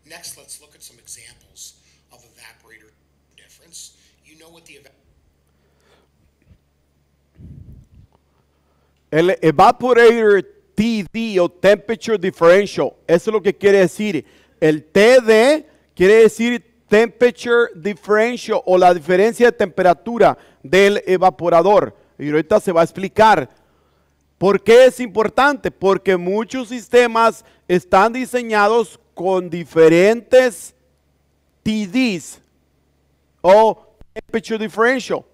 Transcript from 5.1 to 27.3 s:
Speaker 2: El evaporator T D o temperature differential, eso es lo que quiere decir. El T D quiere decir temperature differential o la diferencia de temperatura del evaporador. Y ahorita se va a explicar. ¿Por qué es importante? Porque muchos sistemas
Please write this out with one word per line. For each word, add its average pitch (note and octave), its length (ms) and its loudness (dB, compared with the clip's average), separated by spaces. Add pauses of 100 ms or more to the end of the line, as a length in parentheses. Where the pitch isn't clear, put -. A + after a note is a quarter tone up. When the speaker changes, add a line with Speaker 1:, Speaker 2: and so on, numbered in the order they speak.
Speaker 2:
El E3 200 -2 (120)
evaporator A3+ 1040 2 (300)
T A3 340 -4
D A3 300 -6
o F3 80 0
temperature G#3 680 -2
differential, F3 800 0 (100)
eso E3+ 220 -2
es A3 40 -6
lo G#3 80 -4
que F#3 140 -4
quiere G3 220 0
decir. F#3+ 480 -4 (340)
El D#3 240 -2
T A#3+ 380 2
D A#3 480 0 (260)
quiere F#3+ 280 2
decir A#3 640 -4
temperature A#3 840 0
differential G#3 920 -4
o F#3 120 0
la F3+ 160 4
diferencia F3+ 520 -2
de A#3 80 2
temperatura F#3 840 -2 (240)
del G3 440 0
evaporador. F3 920 0 (240)
Y C#3+ 100 -10
ahorita D#3+ 300 -2
se F#3+ 140 -6
va E3 80 0
a - 20 2
explicar. F#3+ 680 0 (880)
¿Por G3 240 -2
qué A#3+ 240 6
es B3 140 0
importante? A3 720 -4
Porque F#3 460 -2
muchos G#3 500 -6
sistemas A3+ 800 -2 (240)